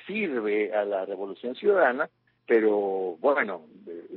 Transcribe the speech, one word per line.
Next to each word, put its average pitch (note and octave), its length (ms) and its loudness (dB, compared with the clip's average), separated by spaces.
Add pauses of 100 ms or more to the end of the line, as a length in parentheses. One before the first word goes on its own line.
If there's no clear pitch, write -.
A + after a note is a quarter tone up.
sirve A2+ 680 -2
a G#2 100 2
la G2 220 -2
Revolución G2 500 -8
Ciudadana, E3 520 2 (380)
pero G2+ 720 2
bueno, A2+ 460 0 (220)
eh, E2+ 180 -12 (100)